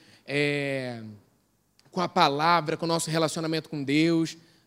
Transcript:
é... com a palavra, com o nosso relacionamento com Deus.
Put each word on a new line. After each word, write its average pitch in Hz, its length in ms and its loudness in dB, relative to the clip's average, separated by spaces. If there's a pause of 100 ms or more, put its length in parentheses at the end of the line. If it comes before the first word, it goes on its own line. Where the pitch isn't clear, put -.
(260)
é... 139 720 -4 (920)
com 180 80 -4
a 175 80 0
palavra, 156 680 2
com - 80 -6
o 165 40 -2
nosso 165 200 0
relacionamento 160 600 -2
com 143 160 -8
Deus. 160 520 2 (300)